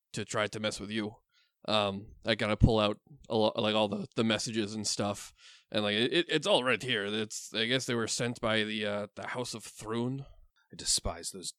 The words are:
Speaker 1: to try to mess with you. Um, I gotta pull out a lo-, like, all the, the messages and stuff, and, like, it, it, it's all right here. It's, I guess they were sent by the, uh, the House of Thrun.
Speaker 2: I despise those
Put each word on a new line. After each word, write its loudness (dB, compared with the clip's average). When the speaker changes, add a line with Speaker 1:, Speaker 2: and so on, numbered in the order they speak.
Speaker 1:
to -6
try 0
to -6
mess -2
with -10
you. -4
Um, 0
I 2
gotta 2
pull 8
out 2
a 0
lo-, 4
like, 2
all 4
the, -4
the 2
messages 0
and -6
stuff, -4
and, 0
like, 2
it, 2
it, 2
it's 0
all 4
right 2
here. 0
It's, -4
I 2
guess 0
they -2
were 0
sent -2
by 2
the, -4
uh, -4
the -10
House -6
of -12
Thrun. -4
Speaker 2:
I -18
despise -4
those -10